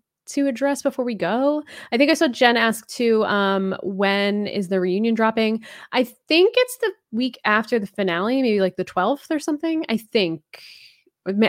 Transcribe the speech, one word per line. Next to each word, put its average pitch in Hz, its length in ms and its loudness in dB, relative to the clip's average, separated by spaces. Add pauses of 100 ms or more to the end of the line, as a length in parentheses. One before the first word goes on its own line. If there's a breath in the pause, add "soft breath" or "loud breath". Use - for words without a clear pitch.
(260)
to 285 220 -2
address 277 340 -2
before 262 240 -4
we 240 100 -4
go? 262 480 -2 (280 loud breath)
I 233 60 0
think 285 140 4
I - 20 4
saw 320 140 2
Jen 240 300 4
ask 226 300 -2
too, 226 380 0
um, 196 580 0
when 202 640 0
is 196 220 -4
the 190 100 0
reunion 202 360 0
dropping? 220 480 0 (280 loud breath)
I 254 120 2
think 339 540 2
it's 508 220 0
the 440 120 -2 (200)
week 247 340 -4
after 220 340 2
the 196 80 -6
finale, 202 540 -2
maybe, 214 200 2
like, 185 160 0
the 185 60 -2
twelfth 202 480 -2
or 311 80 -2
something. 320 500 -4
I 226 80 0
think. 185 440 -2 (840 loud breath)
I 190 60 -4 (180)